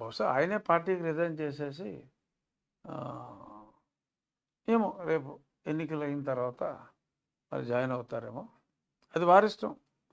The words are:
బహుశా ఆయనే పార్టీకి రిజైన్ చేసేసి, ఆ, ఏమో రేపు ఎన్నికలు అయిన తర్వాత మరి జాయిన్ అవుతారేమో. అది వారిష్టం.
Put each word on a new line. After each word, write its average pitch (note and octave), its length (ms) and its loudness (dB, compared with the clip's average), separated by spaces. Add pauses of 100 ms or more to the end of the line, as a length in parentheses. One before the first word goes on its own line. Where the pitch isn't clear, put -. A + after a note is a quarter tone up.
బహుశా A2+ 240 -4 (100)
ఆయనే F3 240 2 (100)
పార్టీకి E3+ 400 2
రిజైన్ D#3+ 340 -2
చేసేసి, D3 480 -6 (1000)
ఆ, - 20 -8 (1800)
ఏమో A3 140 4 (220)
రేపు D3 200 0 (400)
ఎన్నికలు D#3 380 -2
అయిన C#3+ 220 -4
తర్వాత B2 320 -2 (880)
మరి C3+ 200 -4
జాయిన్ B2+ 280 0
అవుతారేమో. A#2 460 -8 (720)
అది E3 100 2
వారిష్టం. G3+ 480 6 (400)